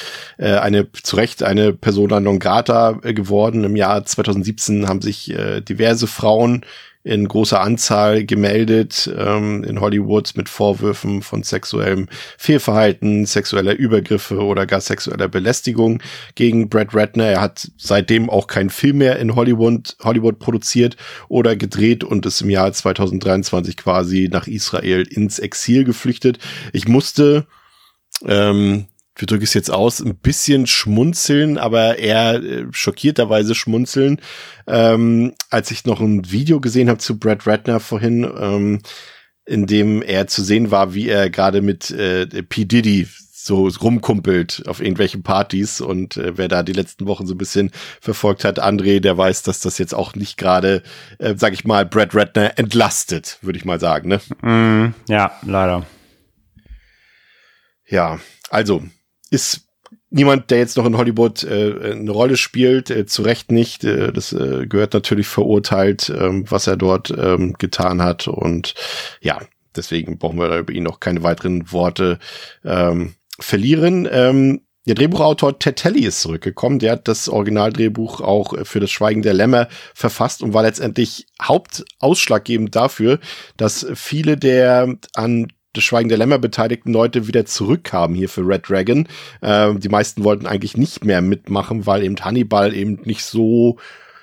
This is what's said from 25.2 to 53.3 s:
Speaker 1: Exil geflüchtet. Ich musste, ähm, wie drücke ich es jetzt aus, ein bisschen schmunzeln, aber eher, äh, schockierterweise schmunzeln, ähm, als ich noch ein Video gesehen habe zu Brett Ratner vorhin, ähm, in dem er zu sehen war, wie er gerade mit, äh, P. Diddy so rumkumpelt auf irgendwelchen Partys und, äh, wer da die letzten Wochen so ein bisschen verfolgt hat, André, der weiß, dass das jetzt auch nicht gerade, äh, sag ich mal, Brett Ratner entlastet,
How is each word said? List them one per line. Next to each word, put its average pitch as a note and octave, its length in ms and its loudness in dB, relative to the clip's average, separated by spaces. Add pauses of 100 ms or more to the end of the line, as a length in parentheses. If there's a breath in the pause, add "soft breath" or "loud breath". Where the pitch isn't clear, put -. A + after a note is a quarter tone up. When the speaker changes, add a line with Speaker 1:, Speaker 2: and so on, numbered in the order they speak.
Speaker 1:
Exil A#2+ 460 0
geflüchtet. B2 540 0 (340 loud breath)
Ich - 160 -2
musste, D3 580 4 (760 soft breath)
ähm, G2+ 640 2 (320)
wie G2+ 60 -6
drücke G#2 200 0
ich - 40 -2
es - 60 -2
jetzt - 160 0
aus, G#2 280 2
ein - 160 -4
bisschen C3+ 520 2
schmunzeln, C#3+ 920 2
aber A2+ 400 2
eher, A2+ 380 2
äh, A#2+ 340 -6
schockierterweise A2 840 0
schmunzeln, C3+ 640 0 (460 loud breath)
ähm, A#2 680 4 (160)
als A2 220 -2
ich - 140 -10
noch B2 160 0
ein G2+ 300 0
Video D3 280 2
gesehen B2 280 2
habe A#2 120 2
zu A2 180 -6
Brett G#2+ 300 0
Ratner G#2+ 320 2
vorhin, A#2 500 -2 (100)
ähm, G#2 400 0 (640 loud breath)
in G#2 220 0
dem G#2 380 2
er F#2+ 240 0
zu - 160 -4
sehen G#2+ 260 2
war, G2 240 2
wie A2 160 -4
er G2 220 2
gerade G2 320 2
mit, G2+ 260 -2
äh, F#2 380 -2 (160)
P. G#2+ 220 -4
Diddy G#2 420 2 (260)
so F#2+ 340 0
rumkumpelt G2 1000 0
auf - 140 -8
irgendwelchen F#2+ 420 -2
Partys G2 580 -2
und, F#2 360 -6
äh, F2+ 200 -6
wer F#2 100 -2
da F2 140 0
die F2 120 -4
letzten F#2+ 340 -6
Wochen G2 180 -4
so F#2 80 -6
ein F2+ 60 -8
bisschen G2 320 -2 (280 loud breath)
verfolgt G#2 460 -2
hat, - 160 -2
André, G2+ 380 2
der F#2 180 2
weiß, F#2 240 2
dass - 200 -4
das - 180 -6
jetzt F2+ 160 -4
auch - 180 -6
nicht - 240 -10
gerade, F#2 460 2 (340 loud breath)
äh, G#2 180 -4
sag G#2 180 0
ich - 120 -12
mal, G2+ 220 2
Brett G#2 260 0
Ratner G#2 460 0
entlastet, G#2 840 -2